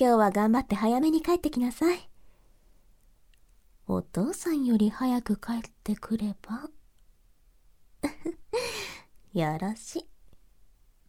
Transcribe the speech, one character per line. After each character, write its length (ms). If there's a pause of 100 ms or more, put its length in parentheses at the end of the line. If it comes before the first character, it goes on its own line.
今 100
日 60
は 140
頑 220
張 80
っ 60
て 100
早 240
め 100
に 120
帰 120
っ 60
て 100
き 80
な 140
さ 200
い。 160 (1800)
お 140
父 300
さ 180
ん 140
よ 120
り 140
早 300
く 160
帰 180
っ 80 (200)
て 140
く 200
れ 240
ば。 300 (1300)
<laughs> 100 (1200)
よ 260
ろ 160
し 240
い。 100 (1000)